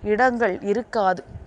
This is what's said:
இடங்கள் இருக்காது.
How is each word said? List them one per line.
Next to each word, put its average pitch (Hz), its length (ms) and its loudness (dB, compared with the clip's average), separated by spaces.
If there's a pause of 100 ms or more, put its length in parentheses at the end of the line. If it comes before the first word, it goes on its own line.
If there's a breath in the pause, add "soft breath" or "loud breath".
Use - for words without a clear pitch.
இடங்கள் 220 580 2
இருக்காது. 202 600 0 (260)